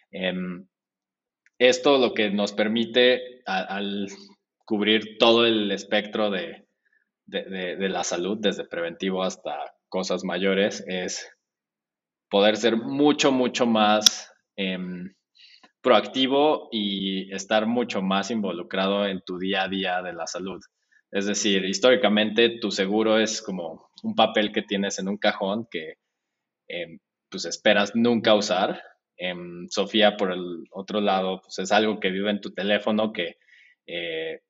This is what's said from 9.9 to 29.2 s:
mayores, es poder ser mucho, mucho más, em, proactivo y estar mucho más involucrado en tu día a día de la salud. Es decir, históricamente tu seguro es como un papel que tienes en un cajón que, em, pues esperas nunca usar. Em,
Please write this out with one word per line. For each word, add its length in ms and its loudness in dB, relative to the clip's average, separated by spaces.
mayores, 600 0
es 440 -8
poder 280 4
ser 200 2
mucho, 560 2
mucho 320 0
más, 680 4
em, 580 -8
proactivo 880 2
y 640 -4
estar 320 0
mucho 360 -2
más 280 0
involucrado 760 -2
en 180 -6
tu 140 -8
día 240 -2
a 60 -2
día 340 -4
de 100 -8
la 140 -10
salud. 340 -10
Es 160 -2
decir, 380 0
históricamente 960 2
tu 100 -4
seguro 480 2
es 220 0
como 480 -10
un 120 -6
papel 380 2
que 100 -2
tienes 360 -2
en 100 -6
un 80 -4
cajón 540 -2
que, 240 -10
em, 300 -10
pues 160 -8
esperas 480 2
nunca 400 4
usar. 480 0
Em, 540 -10